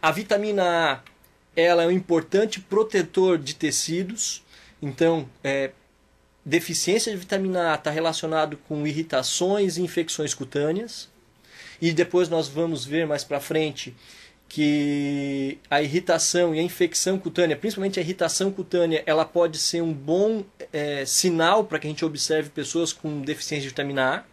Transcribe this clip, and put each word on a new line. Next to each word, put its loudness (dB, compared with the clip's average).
A 4
vitamina 0
A, 2
ela 6
é 4
um 4
importante 2
protetor 2
de -6
tecidos, -4
então, 2
é, -2
deficiência 0
de -4
vitamina 0
A 0
tá -4
relacionado -2
com -4
irritações 0
e 0
infecções -2
cutâneas. -4
E 2
depois 2
nós 0
vamos -4
ver -2
mais -2
pra -4
frente -4
que 0
a 2
irritação 2
e -2
a 0
infecção 0
cutânea, 0
principalmente -4
a -2
irritação -2
cutânea, 0
ela 2
pode 2
ser -2
um -2
bom, 0
é, -4
sinal 4
pra -4
que -6
a -4
gente -6
observe -2
pessoas -4
com -6
deficiência -6
de -8
vitamina 0
A. -8